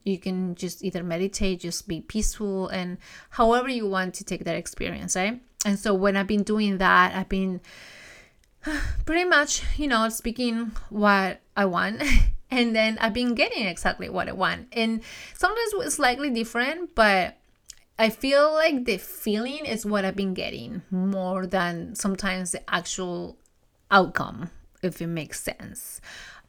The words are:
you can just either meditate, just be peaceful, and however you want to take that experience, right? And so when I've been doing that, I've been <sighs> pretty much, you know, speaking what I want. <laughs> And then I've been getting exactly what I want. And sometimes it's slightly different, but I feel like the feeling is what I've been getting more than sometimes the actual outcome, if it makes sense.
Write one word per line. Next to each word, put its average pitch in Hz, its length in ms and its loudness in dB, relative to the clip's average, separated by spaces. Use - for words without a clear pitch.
you 190 160 -2
can 185 360 -4
just - 280 -8
either 185 180 -4
meditate, 180 600 -2
just - 260 -8
be 160 140 -6
peaceful, 208 640 -2
and 180 300 -6
however 247 400 4
you 233 180 -2
want 185 280 -2
to - 100 -14
take 170 180 -6
that 170 140 -2
experience, - 580 -6
right? 208 260 -2
And 202 140 0
so 214 140 0
when 196 240 2
I've 196 100 0
been 208 160 2
doing 208 360 0
that, 185 360 6
I've 190 140 -4
been 190 320 -2
<sighs> - 400 -2
pretty 330 180 2
much, 302 400 2
you 294 100 -2
know, 226 220 2
speaking 226 640 -4
what 202 520 2
I 202 100 2
want. 185 420 0
<laughs> 269 60 8
And 240 240 2
then 220 240 2
I've 214 160 0
been 247 180 2
getting 311 320 0
exactly 185 440 -2
what 180 200 -4
I - 40 -6
want. 175 400 -2
And 226 280 0
sometimes 427 400 0
it's 320 220 -2
slightly 277 340 2
different, 247 640 -4
but 202 420 4
I 220 140 4
feel 285 420 4
like 311 320 2
the 202 140 0
feeling 247 640 -4
is 214 220 -4
what 202 180 0
I've 190 100 -2
been 190 200 -2
getting - 560 -8
more 190 560 -2
than 175 480 -2
sometimes 185 560 -4
the - 100 -8
actual 175 680 -6
outcome, 165 640 2
if 175 180 -4
it 170 60 -4
makes 165 340 -6
sense. - 580 -12